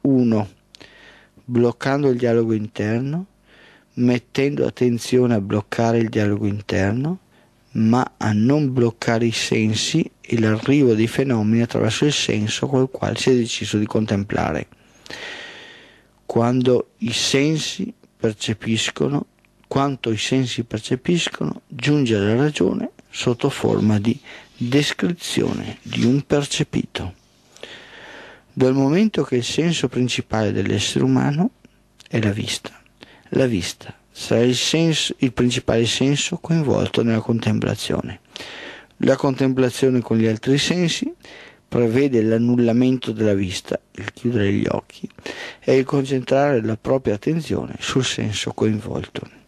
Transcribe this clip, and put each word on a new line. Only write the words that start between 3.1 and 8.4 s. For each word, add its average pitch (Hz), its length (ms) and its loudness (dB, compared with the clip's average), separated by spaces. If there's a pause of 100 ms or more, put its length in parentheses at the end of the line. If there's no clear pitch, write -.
mettendo 127 720 0
attenzione 123 680 2
a 107 60 2
bloccare 110 580 0
il 113 100 2
dialogo 107 380 0
interno, 104 720 -2 (520)
ma 113 440 2
a 107 160 -2
non 131 400 2